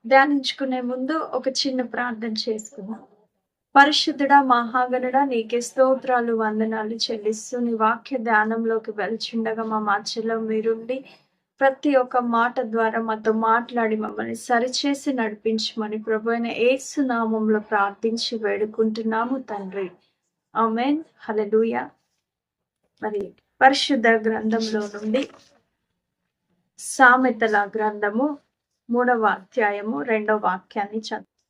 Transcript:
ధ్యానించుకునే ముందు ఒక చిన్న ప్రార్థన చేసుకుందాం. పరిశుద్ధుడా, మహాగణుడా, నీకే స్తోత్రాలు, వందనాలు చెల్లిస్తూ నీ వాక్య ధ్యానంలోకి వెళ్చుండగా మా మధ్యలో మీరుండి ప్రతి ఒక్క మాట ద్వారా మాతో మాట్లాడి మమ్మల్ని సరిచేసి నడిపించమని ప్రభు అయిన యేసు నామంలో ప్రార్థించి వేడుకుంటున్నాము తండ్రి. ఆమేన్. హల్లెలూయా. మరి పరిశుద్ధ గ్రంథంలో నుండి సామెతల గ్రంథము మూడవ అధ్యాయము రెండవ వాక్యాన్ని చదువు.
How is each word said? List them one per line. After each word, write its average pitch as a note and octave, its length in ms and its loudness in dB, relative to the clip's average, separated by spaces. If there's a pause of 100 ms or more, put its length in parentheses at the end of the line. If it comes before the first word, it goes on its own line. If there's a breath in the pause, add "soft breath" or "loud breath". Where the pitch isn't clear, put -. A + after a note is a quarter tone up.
ధ్యానించుకునే C4+ 760 2
ముందు B3+ 300 -4
ఒక D#4 360 -4
చిన్న C4 340 -2
ప్రార్థన A#3+ 520 -6 (160)
చేసుకుందాం. G#3+ 500 -8 (760)
పరిశుద్ధుడా, C#4+ 680 6
మహాగణుడా, B3+ 840 2
నీకే A#3+ 360 -2
స్తోత్రాలు, B3+ 720 2
వందనాలు A3 640 -2
చెల్లిస్తూ A3 640 -4
నీ A#3+ 140 0
వాక్య A3+ 440 0
ధ్యానంలోకి A3+ 760 0
వెళ్చుండగా A3 720 -4
మా A3 160 -2
మధ్యలో G#3+ 600 -2
మీరుండి A3+ 680 -4 (540 loud breath)
ప్రతి C4+ 360 2
ఒక్క B3+ 220 2
మాట A#3+ 440 0
ద్వారా A3+ 400 0
మాతో A3 320 0
మాట్లాడి A3+ 600 2
మమ్మల్ని G#3+ 400 -6
సరిచేసి B3+ 800 0
నడిపించమని A3 920 -4
ప్రభు A3 260 -2
అయిన A#3 180 0
యేసు B3+ 540 0
నామంలో A3 580 2
ప్రార్థించి G#3+ 800 -2
వేడుకుంటున్నాము A3 1000 -2
తండ్రి. G3 520 -8 (640)
ఆమేన్. A#3 480 0 (160)
హల్లెలూయా. A3+ 680 0 (1120)
మరి G#3 300 -6 (280)
పరిశుద్ధ C4 460 4
గ్రంథంలో A3 720 0
నుండి G#3+ 500 -4 (1500)
సామెతల A#3 1000 4
గ్రంథము G#3+ 640 -2 (520)
మూడవ A#3+ 360 2
అధ్యాయము G#3 760 -2
రెండవ G#3+ 420 0
వాక్యాన్ని G3+ 540 -4
చదువు. A3 400 -10 (120)